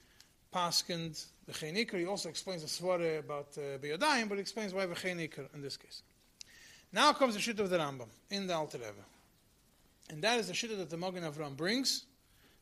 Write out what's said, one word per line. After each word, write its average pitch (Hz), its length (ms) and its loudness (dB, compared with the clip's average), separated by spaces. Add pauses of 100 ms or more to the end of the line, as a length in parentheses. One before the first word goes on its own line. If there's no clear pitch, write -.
(520)
paskened 165 720 0 (220)
the 151 60 -10
Chein 160 240 -4
Ikar. 214 240 0
He 170 60 0
also 185 220 -2
explains 165 340 -6
the 151 40 -8
Svara 170 540 2
about, 143 360 -6
uh, 139 220 -4
Biyadayim, 214 500 2
but 202 60 -2
he 202 60 0
explains 196 340 -4
why 190 120 2
the 170 100 -4
Chein 180 220 -2
Ikar 147 360 -6
in 147 80 -10
this 139 140 -6
case. - 260 -16 (880)
Now 262 200 8
comes 262 220 4
the 202 60 -2
Shit 220 200 0
of 190 100 2
the 180 80 6
Rambam 135 300 -2 (220)
in 196 180 -2
the 175 80 2
Alter 151 220 -2
Rebbe. 104 260 -10 (1040)
And 151 160 -8
that 233 160 6
is 185 80 -2
the 180 60 -4
Shit 220 220 -2
that 170 140 -4
the 165 60 -4
Magen 180 260 -4
Avram 147 340 -6
brings, 214 500 2 (560)